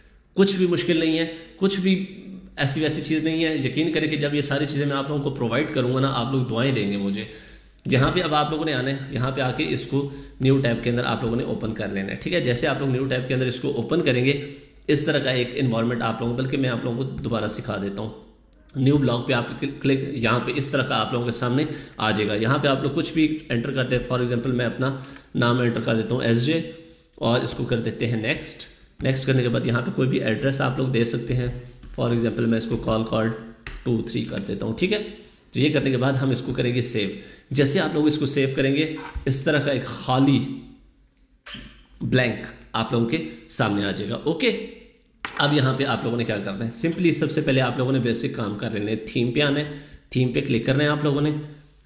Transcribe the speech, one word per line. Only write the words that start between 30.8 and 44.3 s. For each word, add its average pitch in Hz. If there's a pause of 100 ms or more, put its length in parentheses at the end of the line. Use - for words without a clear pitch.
दे 117
सकते 120
हैं, 123 (220)
for 123
example 117
मैं 113
इसको 113
call 113
कॉल 110 (540)
टू 120
थ्री 117
कर -
देता 107
हूँ, 110
ठीक 185
है। 208 (560)
तो 120
ये 147
करने 143
के 131
बाद 131
हम 135
इसको 123
करेंगे 123
save। 101 (340)
जैसे 135
आप 165
लोग 151
इसको 147
save 135
करेंगे, 143 (320)
इस 131
तरह 151
का 143
एक 123
खाली 131 (1700)
blank 120 (280)
आप 113
लोगों 117
के 156 (280)
सामने 104
आ 98
जाएगा, 101
ओके। 170 (920)